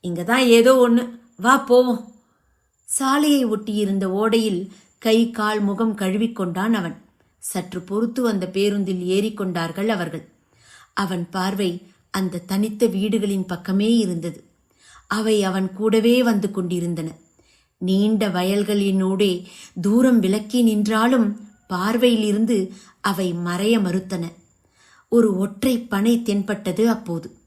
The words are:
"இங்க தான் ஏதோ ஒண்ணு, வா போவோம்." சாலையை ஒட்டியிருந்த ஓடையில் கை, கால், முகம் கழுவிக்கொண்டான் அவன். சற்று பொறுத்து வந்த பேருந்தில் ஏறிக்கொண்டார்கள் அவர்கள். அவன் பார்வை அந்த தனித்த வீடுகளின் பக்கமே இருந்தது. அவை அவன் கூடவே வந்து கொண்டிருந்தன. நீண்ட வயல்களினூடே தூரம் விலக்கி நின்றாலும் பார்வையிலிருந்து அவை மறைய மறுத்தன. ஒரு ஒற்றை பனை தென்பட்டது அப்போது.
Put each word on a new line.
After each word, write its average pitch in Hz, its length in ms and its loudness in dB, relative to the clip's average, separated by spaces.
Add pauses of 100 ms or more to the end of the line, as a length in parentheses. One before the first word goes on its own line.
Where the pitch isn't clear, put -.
"இங்க 175 220 -6
தான் 247 240 2
ஏதோ 240 420 8
ஒண்ணு, 233 300 2 (180)
வா 240 200 4
போவோம்." 247 580 2 (720)
சாலையை 277 640 2
ஒட்டியிருந்த 208 580 -2
ஓடையில் 202 640 0 (300)
கை, 226 320 2
கால், 214 300 -2
முகம் 202 360 -2
கழுவிக்கொண்டான் 196 760 -2
அவன். 185 320 -4 (340)
சற்று - 420 -10
பொறுத்து 226 420 -4
வந்த 196 260 -2
பேருந்தில் 190 600 -2
ஏறிக்கொண்டார்கள் 190 800 -4
அவர்கள். 170 420 -6 (640)
அவன் 180 360 -4
பார்வை 190 520 -4 (280)
அந்த 185 280 -4
தனித்த 214 480 -2
வீடுகளின் 196 600 -2
பக்கமே 190 500 0
இருந்தது. 175 480 -4 (640)
அவை 214 340 0
அவன் 190 300 -2
கூடவே 226 500 2
வந்து 208 280 0
கொண்டிருந்தன. 170 640 -4 (640)
நீண்ட 202 500 0
வயல்களினூடே 190 1160 0 (340)
தூரம் 233 400 4
விலக்கி 208 420 0
நின்றாலும் 220 840 2 (200)
பார்வையிலிருந்து 214 1000 0 (300)
அவை 185 340 -2
மறைய 175 440 0
மறுத்தன. 180 540 -4 (760)
ஒரு 220 300 2
ஒற்றை 233 400 -2
பனை 233 440 0
தென்பட்டது 202 680 -2
அப்போது. 175 480 -6 (100)